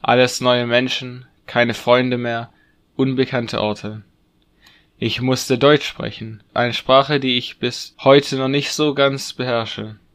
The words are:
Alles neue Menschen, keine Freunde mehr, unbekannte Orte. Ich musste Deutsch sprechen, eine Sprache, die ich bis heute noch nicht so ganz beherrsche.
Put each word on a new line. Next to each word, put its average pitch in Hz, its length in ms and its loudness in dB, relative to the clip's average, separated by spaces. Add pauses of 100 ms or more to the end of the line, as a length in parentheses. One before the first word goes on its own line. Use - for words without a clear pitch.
Alles 123 400 2
neue 123 240 2
Menschen, 127 600 -2 (180)
keine 120 300 0
Freunde 123 420 2
mehr, 117 320 -6 (460)
unbekannte 127 640 -2
Orte. 107 420 -6 (960)
Ich 110 220 -4
musste 127 360 0
Deutsch 143 300 4
sprechen, 110 560 -12 (100)
eine 120 200 0
Sprache, 135 460 2
die 127 200 0
ich - 180 -12
bis - 460 -8
heute 135 320 6
noch 131 140 -2
nicht 143 240 -2
so 151 200 0
ganz 139 400 -2
beherrsche. 113 640 -6 (180)